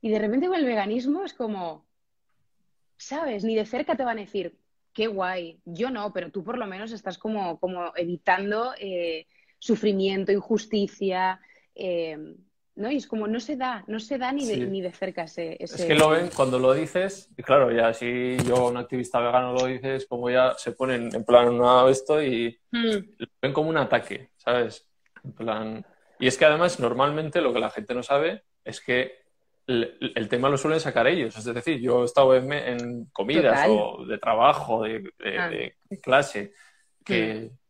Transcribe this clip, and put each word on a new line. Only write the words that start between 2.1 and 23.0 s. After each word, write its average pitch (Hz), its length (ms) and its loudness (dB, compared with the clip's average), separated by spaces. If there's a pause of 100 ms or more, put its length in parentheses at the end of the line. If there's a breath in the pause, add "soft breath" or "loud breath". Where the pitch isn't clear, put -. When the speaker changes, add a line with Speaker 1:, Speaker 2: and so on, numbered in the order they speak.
Speaker 1:
¿sabes? 262 460 -6
Ni 220 100 0
de 214 100 0
cerca 254 320 -4
te 262 80 -4
van 233 140 -4
a - 20 -10
decir, 190 380 -8 (340)
"Qué 220 140 -2
guay". 185 580 -4
Yo 175 260 -6
no, 208 220 -6
pero 170 180 -6
tú 190 140 -8
por 247 140 -6
lo 226 80 -6
menos 202 260 -10
estás 190 240 -10
como, 196 420 -6
como 180 380 -4
evitando, 196 840 -2
eh, 175 480 -6 (320)
sufrimiento, 196 720 0
injusticia, 196 1080 -2 (340 soft breath)
eh, 170 440 -6 (580)
¿no? 214 140 -6
Y 294 60 -2
es 254 100 -6
como, 214 200 -4
no 226 140 -2
se 277 160 -6
da, 247 320 -6
no 220 120 -6
se 269 180 -6
da 254 140 -2
ni 277 140 -4
de, 214 80 -2
Speaker 2:
Sí. 185 120 -2
Speaker 1:
ni 196 140 -4
de 180 120 -6
cerca 190 320 -8
ese, 165 380 -10
Speaker 2:
Es 165 120 -10
Speaker 1:
ese 175 140 -2
Speaker 2:
que 156 60 6
lo 151 160 8
ven 175 240 2
cuando 131 240 2
lo 131 140 6
dices, 180 640 -2
y 139 60 -14
claro, 135 280 6
ya 117 220 4
si 123 440 -2 (100)
yo 123 100 4
a 123 140 4
un 123 80 -4
activista 123 420 -4
vegano 123 320 2
lo 127 140 2
dices, 131 400 -4
como 123 240 -4
ya 127 260 4
se - 160 -8
ponen 123 420 -2
en 117 100 -4
plan, 120 320 8
"No, 127 320 8
esto", 151 340 2
y 117 360 -2 (140)
Speaker 1:
Hmm. 226 280 0 (180)